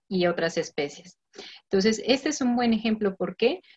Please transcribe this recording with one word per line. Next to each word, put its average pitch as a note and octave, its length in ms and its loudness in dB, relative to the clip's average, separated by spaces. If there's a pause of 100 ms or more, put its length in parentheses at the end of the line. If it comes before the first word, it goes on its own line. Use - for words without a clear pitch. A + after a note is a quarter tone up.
y F3+ 180 2
otras E3+ 320 0
especias. - 600 -6 (460)
Entonces, G#3+ 400 2
este C4+ 260 2
es D4 100 -6
un B3 160 2
buen A#3+ 160 2
ejemplo. G#3+ 420 0
¿Por F#3 220 -6
qué? C#4+ 240 0 (160)